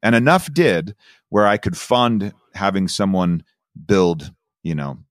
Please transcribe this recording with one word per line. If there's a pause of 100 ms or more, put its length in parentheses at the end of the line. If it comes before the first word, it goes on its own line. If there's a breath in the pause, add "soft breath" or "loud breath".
And
enough
did (340 soft breath)
where
I
could
fund (200)
having
someone (420)
build, (320)
you
know, (100)